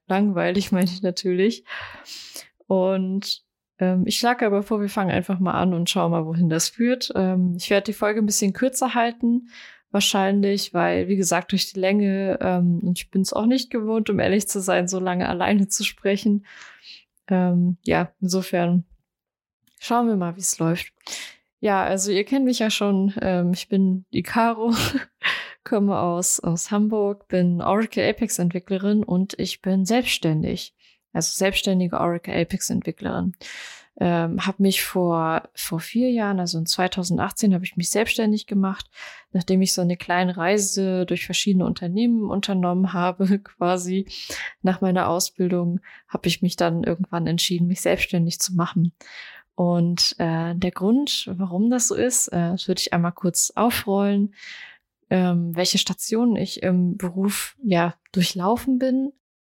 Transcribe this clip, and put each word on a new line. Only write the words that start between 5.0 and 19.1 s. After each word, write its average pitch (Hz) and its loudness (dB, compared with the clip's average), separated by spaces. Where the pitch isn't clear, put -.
einfach 180 -2
mal 180 0
an 180 2
und 170 0
schauen 170 2
mal, 160 0
wohin 165 2
das 160 0
führt. 247 -2
Ähm, 185 2
ich - -4
werde 196 2
die 214 -4
Folge 214 0
ein 208 2
bisschen 202 0
kürzer 254 -2
halten, 233 0
wahrscheinlich, 202 2
weil, 175 2
wie 196 2
gesagt, 180 0
durch - 0
die 190 -8
Länge, 196 2
ähm, 175 2
und 180 -2
ich - -14
bin's 190 0
auch 214 0
nicht 247 2
gewohnt, 220 -2
um 196 2
ehrlich 196 2
zu - -4
sein, 180 0
so 190 -4
lange 185 0
alleine 190 2
zu - -2
sprechen. 202 0
Ähm, 180 2
ja, 165 0
insofern 180 0